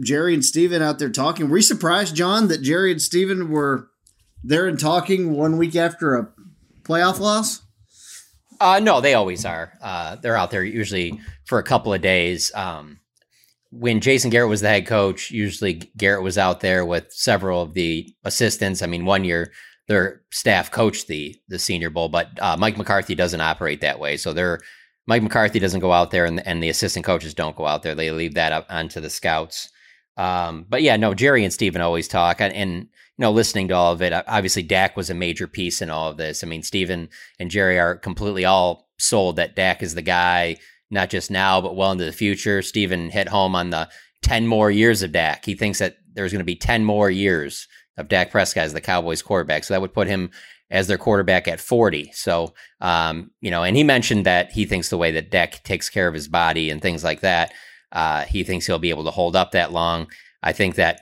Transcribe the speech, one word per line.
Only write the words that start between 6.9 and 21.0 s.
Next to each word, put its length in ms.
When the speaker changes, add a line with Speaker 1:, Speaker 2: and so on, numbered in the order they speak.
Speaker 1:
loss? 420
Speaker 2:
Uh, 240
no, 160
they 140
always 320
are. 260
Uh, 360
they're 180
out 160
there 140
usually 540
for 120
a 60
couple 300
of 80
days. 520
Um, 460
when 300
Jason 300
Garrett 180
was 120
the 60
head 200
coach, 420
usually 460
Garrett 280
was 160
out 200
there 240
with 300
several 480
of 140
the 360
assistants. 580
I 60
mean, 180
one 180
year 280
their 440
staff 400
coached 360